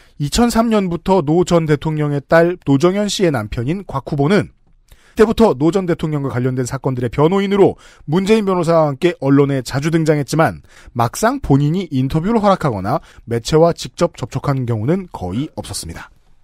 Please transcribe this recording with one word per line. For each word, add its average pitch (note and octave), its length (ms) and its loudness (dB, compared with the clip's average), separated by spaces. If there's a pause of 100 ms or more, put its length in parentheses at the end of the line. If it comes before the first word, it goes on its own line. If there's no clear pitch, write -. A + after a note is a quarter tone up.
(180)
이천삼 A3+ 500 0
년부터 F#3+ 540 0
노 D#3+ 220 2
전 E3+ 220 2
대통령의 D3 600 -2
딸 E3+ 280 4 (100)
노정현 F3+ 420 2
씨의 F#3 240 0
남편인 B2 540 -6
곽 - 240 -8
후보는 D3 400 2 (600)
그때부터 G#3+ 480 4
노 D#3 140 2
전 F#3+ 120 -2
대통령과 D#3 460 -4
관련된 B2+ 340 -2
사건들의 C3 460 -4
변호인으로 F#3+ 680 2 (300)
문재인 G3 400 0
변호사와 E3+ 400 2
함께 D3 340 0
언론에 C#3 400 2
자주 C#3 300 -4
등장했지만, D3+ 720 0 (320)
막상 G#3+ 460 -2
본인이 D3 500 0
인터뷰를 D#3+ 520 -2
허락하거나 C#3+ 560 0 (280)
매체와 D#3 480 2
직접 - 420 -4
접촉한 C3+ 480 -4
경우는 A#2+ 480 -2
거의 F#2 420 -6
없었습니다. - 560 -14 (340)